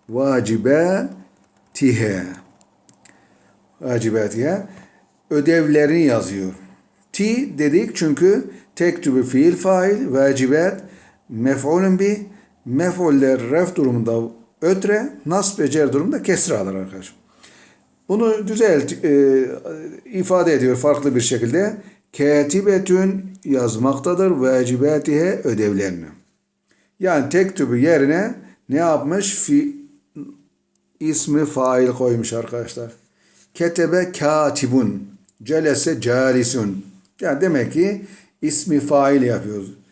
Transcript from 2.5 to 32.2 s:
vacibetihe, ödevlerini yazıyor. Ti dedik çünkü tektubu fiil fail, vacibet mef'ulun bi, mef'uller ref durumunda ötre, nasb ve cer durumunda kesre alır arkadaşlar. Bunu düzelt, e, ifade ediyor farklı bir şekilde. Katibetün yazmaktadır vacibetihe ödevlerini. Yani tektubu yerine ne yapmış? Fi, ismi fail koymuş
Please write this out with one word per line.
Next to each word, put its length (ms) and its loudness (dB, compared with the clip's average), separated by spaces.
vacibetihe, 840 -2
ödevlerini 720 2
yazıyor. 520 0
Ti 440 -2
dedik 380 0
çünkü 560 2
tektubu 480 0
fiil 320 2
fail, 580 0
vacibet 680 2
mef'ulun 720 0
bi, 280 -2
mef'uller 840 2
ref 240 0
durumunda 460 0
ötre, 520 0
nasb 340 -2
ve 120 0
cer 220 0
durumunda 300 -2
kesre 340 0
alır 180 -4
arkadaşlar. 400 -12
Bunu 380 0
düzelt, 580 0
e, 400 4
ifade 480 0
ediyor 220 2
farklı 400 0
bir 60 2
şekilde. 600 -2
Katibetün 1080 2
yazmaktadır 880 0
vacibetihe 1120 0
ödevlerini. 600 -2
Yani 300 0
tektubu 460 0
yerine 600 2
ne 80 0
yapmış? 580 0
Fi, 400 0
ismi 460 0
fail 420 2
koymuş 460 0